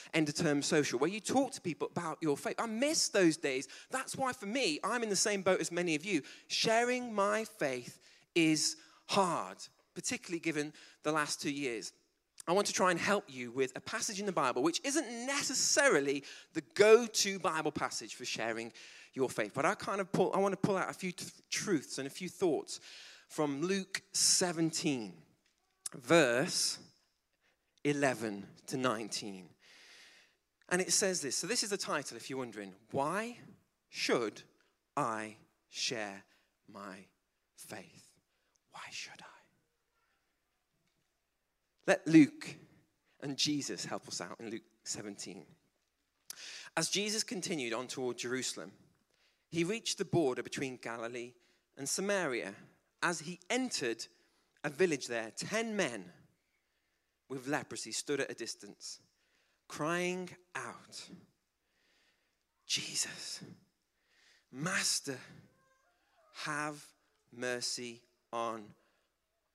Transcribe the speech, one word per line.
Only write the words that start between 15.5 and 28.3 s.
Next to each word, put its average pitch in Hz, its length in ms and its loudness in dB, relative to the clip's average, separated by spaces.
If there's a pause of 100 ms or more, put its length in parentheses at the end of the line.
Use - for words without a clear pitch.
the 160 80 -4 (140)
go-to 214 640 8
Bible 160 320 0
passage 123 420 -4
for 123 120 -10
sharing 113 460 -4 (420)
your 127 160 2
faith. 107 260 -2
But 139 100 2
I 190 80 4
kind 202 280 -4
of 185 100 -6
pull, 180 240 4
I - 20 4
want 196 160 4
to 180 40 -2
pull 196 200 2
out - 120 0
a 151 40 -4
few 180 200 -6
t-, - 120 -12 (240)
truths - 480 -2
and 135 80 -4
a 135 60 -8
few 180 180 -8
thoughts 165 500 0 (480)
from 143 340 -2
Luke 190 400 -2 (100)
seventeen, 156 1000 2 (840)
verse 135 840 4 (1040)
eleven 117 640 0 (180)